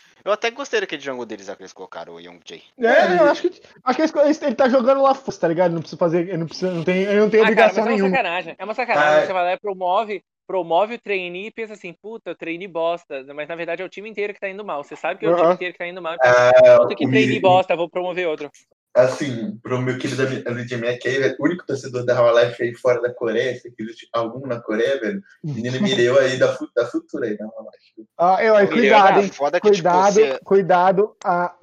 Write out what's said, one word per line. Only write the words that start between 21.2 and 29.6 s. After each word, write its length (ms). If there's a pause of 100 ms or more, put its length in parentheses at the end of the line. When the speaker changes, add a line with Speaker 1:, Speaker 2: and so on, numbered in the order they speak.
Speaker 3:
velho, 180
o 80
único 180
torcedor 400
da 140
Run 220
Life 200
aí 140
fora 260
da 140
Coreia, 420
se 120
é 20
que 140
existe 280
algum 360
na 120
Coreia, 380
velho, 240 (220)
o 80
menino 260
Speaker 2:
<laughs> 20
Speaker 3:
Mireu 380
aí 180
da 200
fu-, 180
da 120
Futura 420
aí, 100
da 60
Run 280
Life. 360 (100)
Speaker 2:
Ah, 240
eu, 140
aí, 120
Speaker 4:
Mireu 120
Speaker 2:
cuidado, 340
Speaker 4:
tá 80
Speaker 2:
hein? 60
Speaker 1:
Foda 320